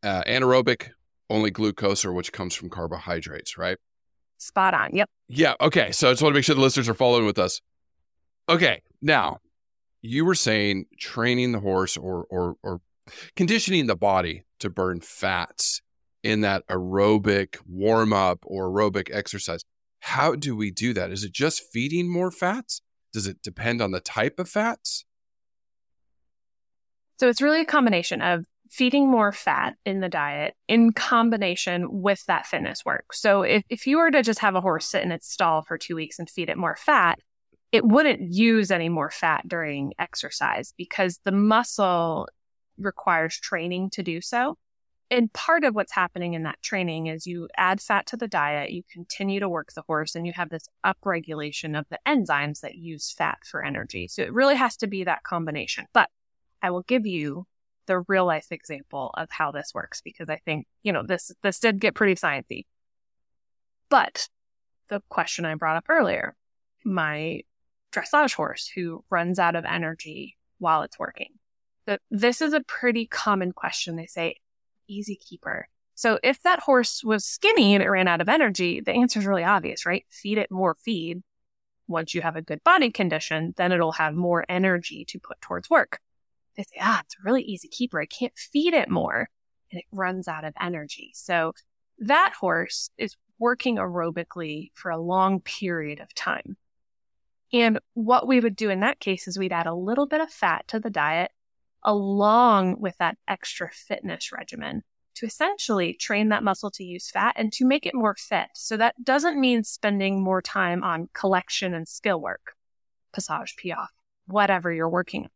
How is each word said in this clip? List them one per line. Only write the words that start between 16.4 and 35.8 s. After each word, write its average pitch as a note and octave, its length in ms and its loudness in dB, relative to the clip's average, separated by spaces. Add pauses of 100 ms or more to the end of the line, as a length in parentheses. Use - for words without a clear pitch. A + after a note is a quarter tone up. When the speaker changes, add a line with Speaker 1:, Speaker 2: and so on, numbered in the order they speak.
Speaker 1:
that G2 260 2
aerobic G2 880 2 (100)
warm-up G2 760 2
or F#2+ 260 -6
aerobic G2 420 0
exercise. F#2+ 540 -6 (360)
How C#3+ 340 0
do D3 200 -4
we G#2+ 160 -2
do A2 220 -2
that? F#2 180 -2
Is G2 140 -6
it F#2 80 -10
just D3+ 300 0 (100)
feeding E3 400 -2
more F3+ 180 0
fats? F#3+ 520 -4 (320)
Does G#2 120 -4
it G2 140 -8
depend A2+ 400 -4
on G2 120 0
the F#2 80 -4
type - 380 -4
of F3+ 80 -6
fats? - 600 -4 (2000)
Speaker 2:
So C4 120 4
it's A#3 100 0
really D4+ 220 4
a - 20 2
combination A3+ 560 2
of F3 240 0 (240)
feeding C4+ 420 4
more G#3+ 220 6
fat - 440 -2 (100)
in G3 140 -2
the F#3 100 -2
diet D3 420 -4 (160)
in A3+ 240 8
combination G3 1120 0
with G3 240 0
that E3 180 0
fitness - 400 -6
work. - 300 -4
So G3+ 260 4
if, G3+ 300 4
if - 160 -6
you C4+ 100 4
were E4 140 6
to C#4 120 4
just A3 180 0
have G3 140 2
a F#3 60 4
horse F3 240 0
sit - 180 -2
in F3+ 100 -2
its - 200 -8
stall D#3+ 300 2
for D#3+ 160 -8
two - 180 -8